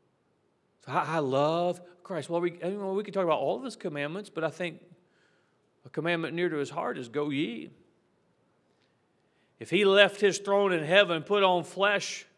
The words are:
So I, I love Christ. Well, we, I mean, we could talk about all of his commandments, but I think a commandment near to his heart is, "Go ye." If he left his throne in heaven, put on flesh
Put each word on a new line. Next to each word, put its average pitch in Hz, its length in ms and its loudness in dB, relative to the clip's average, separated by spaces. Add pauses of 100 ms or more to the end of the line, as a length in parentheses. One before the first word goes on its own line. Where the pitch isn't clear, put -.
(840)
So - 60 -12
I, 156 240 0
I 165 40 2
love 160 600 0 (220)
Christ. 160 260 -8
Well, 170 120 0
we, 175 220 -4
I 175 60 -4
mean, 196 260 -4
we 214 80 -2
could 202 100 -12
talk 185 120 0
about 156 140 2
all 156 180 -2
of 254 60 -12
his 262 120 -10
commandments, 156 540 -8
but 160 140 -8
I 156 60 0
think 170 320 -8 (1040)
a 123 60 -20
commandment 165 460 -4
near 175 120 0
to 156 100 -4
his 143 120 -2
heart 180 280 -6
is, 123 120 -10
"Go 147 220 -4
ye." 180 400 -6 (1900)
If 113 100 -12
he 202 140 2
left 196 380 6
his 202 180 4
throne 202 320 2
in 165 120 0
heaven, 170 380 4
put 202 220 0
on 180 200 4
flesh 196 640 -2 (120)